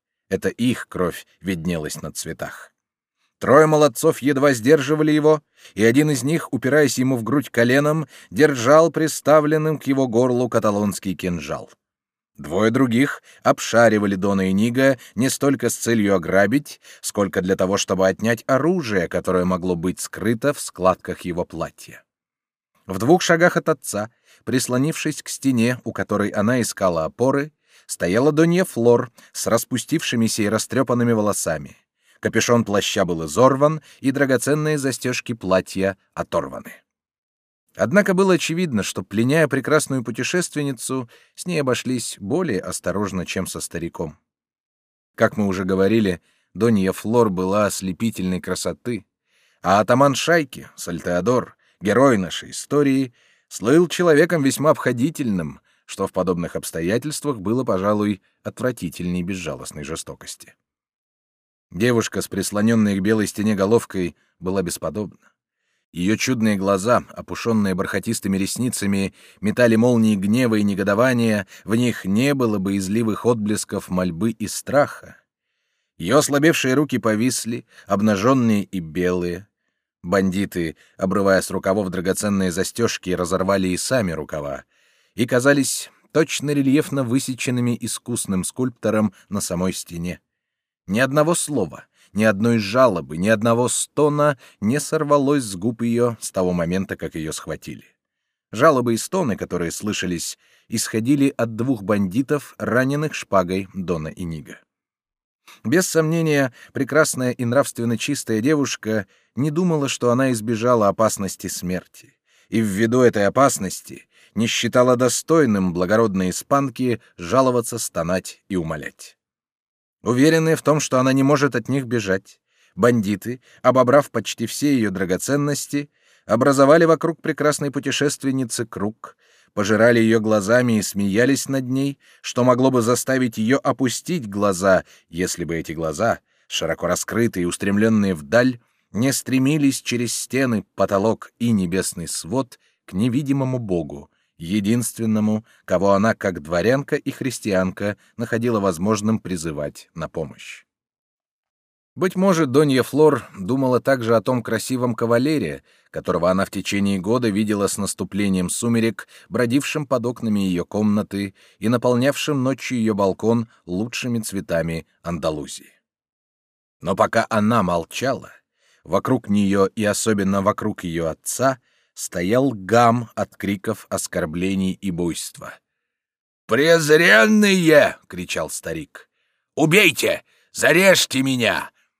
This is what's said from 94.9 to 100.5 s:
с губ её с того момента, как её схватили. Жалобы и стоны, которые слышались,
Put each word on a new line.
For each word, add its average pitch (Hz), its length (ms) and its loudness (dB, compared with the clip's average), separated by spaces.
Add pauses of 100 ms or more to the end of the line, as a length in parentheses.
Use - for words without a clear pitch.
с 98 120 -10
губ 113 260 -4
её 117 380 0
с - 120 -12
того 92 200 0
момента, 90 460 -2
как - 180 -10
её 78 160 -8
схватили. - 540 -12 (680)
Жалобы 123 420 2
и 110 40 0
стоны, 147 400 -4
которые 85 340 -6
слышались, 92 680 -6 (300)